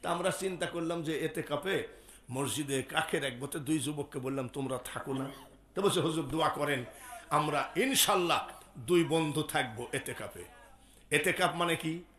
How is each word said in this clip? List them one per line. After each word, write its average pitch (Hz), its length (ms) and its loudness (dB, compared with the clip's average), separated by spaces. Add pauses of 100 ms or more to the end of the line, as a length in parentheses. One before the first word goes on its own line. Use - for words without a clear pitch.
তা 170 80 -2
আমরা 180 200 0
চিন্তা 180 360 -4
করলাম 170 360 -2
যে 151 160 -2
এতেকাফে 156 680 -2 (420)
মসজিদে 135 520 0
কাকে 151 380 -2
রাখবো? 131 260 -4
তো 160 120 -6
দুই 151 200 0
যুবককে 143 400 -4
বললাম, 131 300 -2
"তোমরা 131 300 -4
থাকো - 340 -8
না?" 135 180 -4 (440)
তো 190 80 0
বলছে, 180 180 6
"হুজুর, 156 280 0
দোয়া 151 200 2
করেন, 143 360 0 (460)
আমরা 151 460 2
ইনশাল্লাহ 190 720 4 (300)
দুই 165 260 6
বন্ধু 156 380 2
থাকবো 123 500 -2
এতেকাফে।" 113 520 -6 (680)
এতেকাফ 160 440 4
মানে 170 220 2
কি? 165 280 -4 (140)